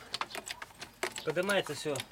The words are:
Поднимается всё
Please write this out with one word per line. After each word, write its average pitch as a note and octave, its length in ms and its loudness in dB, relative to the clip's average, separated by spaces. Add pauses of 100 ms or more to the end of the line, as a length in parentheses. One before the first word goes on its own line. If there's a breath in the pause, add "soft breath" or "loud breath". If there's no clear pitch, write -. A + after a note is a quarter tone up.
(1200)
Поднимается F3+ 500 4
всё C#3+ 220 0 (160)